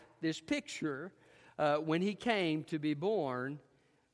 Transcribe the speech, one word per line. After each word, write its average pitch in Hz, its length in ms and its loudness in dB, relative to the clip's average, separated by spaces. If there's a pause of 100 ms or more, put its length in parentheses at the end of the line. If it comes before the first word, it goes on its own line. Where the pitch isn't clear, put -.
(220)
this 160 180 0
picture, 165 720 -4 (480)
uh, 147 200 4
when 160 220 2
he 202 140 2
came 170 500 2
to 160 140 -4
be 151 140 0
born 143 680 -2 (540)